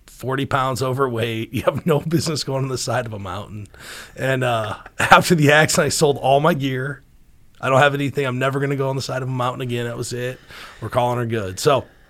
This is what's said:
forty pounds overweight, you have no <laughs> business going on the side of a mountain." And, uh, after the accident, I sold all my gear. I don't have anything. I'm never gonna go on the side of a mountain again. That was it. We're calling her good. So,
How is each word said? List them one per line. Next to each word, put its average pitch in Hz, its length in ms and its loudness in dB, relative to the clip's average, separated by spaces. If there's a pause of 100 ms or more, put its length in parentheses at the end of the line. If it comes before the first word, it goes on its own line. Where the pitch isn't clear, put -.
forty 131 400 -4
pounds 131 340 0
overweight, 120 720 -2
you 156 100 -2
have - 220 0
no 151 140 2
<laughs> - 80 -8
business 156 360 -2
going 135 200 -4
on 135 60 -4
the 127 100 -4
side 123 260 -4
of 113 80 -10
a 101 60 -8
mountain." 101 480 -10 (480)
And, 131 280 -2
uh, 110 340 -2 (220)
after - 360 4
the 147 160 6
accident, 156 340 4
I 139 40 0
sold 143 280 2
all 135 220 4
my 160 160 2
gear. 135 480 -6 (580)
I 127 80 -2
don't 131 100 6
have 143 140 6
anything. 143 320 -2
I'm 127 140 -2
never 135 200 0
gonna 139 160 0
go 135 140 -2
on 135 60 -2
the 135 80 -4
side 131 180 -4
of 131 80 -6
a - 20 -4
mountain 127 300 -2
again. 120 240 -4
That 120 120 -6
was 120 160 -6
it. 123 260 -6 (420)
We're 110 80 -8
calling 123 300 2
her 120 80 0
good. 101 320 -4
So, 139 260 4 (240)